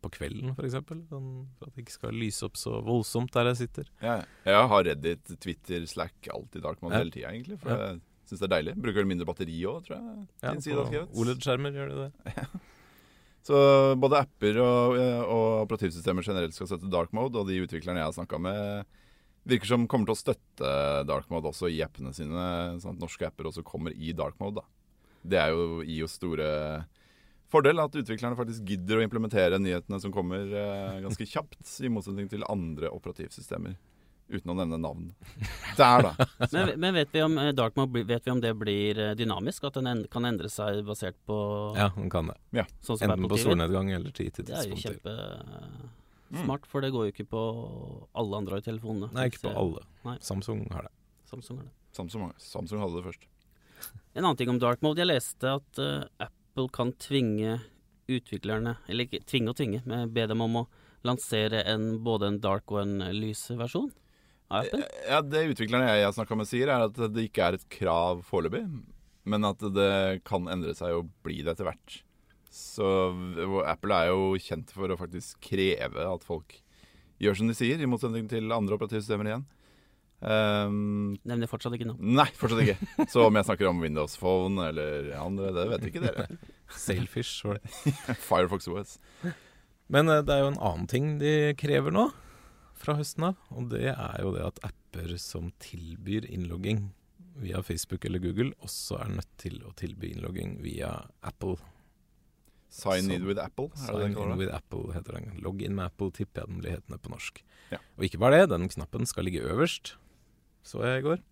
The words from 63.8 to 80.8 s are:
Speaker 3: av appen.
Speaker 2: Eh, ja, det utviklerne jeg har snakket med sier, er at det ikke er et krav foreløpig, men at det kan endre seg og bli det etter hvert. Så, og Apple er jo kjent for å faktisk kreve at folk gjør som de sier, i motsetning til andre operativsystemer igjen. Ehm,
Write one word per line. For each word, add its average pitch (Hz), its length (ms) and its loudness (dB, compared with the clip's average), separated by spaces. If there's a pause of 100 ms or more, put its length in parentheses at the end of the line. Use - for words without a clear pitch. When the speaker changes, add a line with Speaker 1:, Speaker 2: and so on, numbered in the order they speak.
Speaker 3:
av - 140 0
appen. - 180 -2
Speaker 2:
Eh, - 280 -8
ja, 147 120 6
det 151 220 2 (100)
utviklerne 123 320 2
jeg 104 220 6
har 101 80 -2
snakket 110 240 -2
med 107 100 -4
sier, 131 220 2
er 117 160 4
at 104 100 -6 (140)
det 113 180 0
ikke 92 160 2
er 90 140 2
et - 80 -20
krav 87 580 2
foreløpig, 92 380 0 (600)
men 104 200 0
at 101 160 0
det 98 640 4
kan 90 240 -2
endre 85 260 -2
seg 87 240 -2
og 85 140 -4 (100)
bli 80 220 -6
det 82 100 0
etter 92 160 -2
hvert. - 300 -16 (540)
Så, - 320 -4 (480)
og 90 320 0
Apple 87 240 -2
er 90 220 6
jo 95 260 2
kjent - 320 -8
for 98 160 -4
å 92 100 0
faktisk 87 460 -10
kreve 95 640 0
at 90 160 -4
folk 78 320 -8 (640)
gjør 101 180 2
som 113 120 2
de 113 60 0
sier, 127 280 0
i 135 80 0
motsetning 113 400 -2
til 113 240 -2
andre 104 220 0
operativsystemer 107 500 -2
igjen. 113 160 -2 (800)
Ehm, 104 960 2 (100)